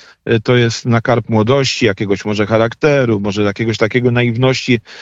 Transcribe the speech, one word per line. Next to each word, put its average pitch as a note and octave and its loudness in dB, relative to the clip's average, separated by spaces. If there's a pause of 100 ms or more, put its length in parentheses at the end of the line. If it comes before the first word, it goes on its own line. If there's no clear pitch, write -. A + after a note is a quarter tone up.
(300)
y, A2+ 2
to B2 2
jest A#2 0
na A#2 2
karp A#2 0
młodości, A#2+ 0
jakiegoś G2 -2
może G#2+ -2
charakteru, A#2 0
może G#2 -2
jakiegoś G#2 -2
takiego A#2+ 0
naiwności B2 0 (220)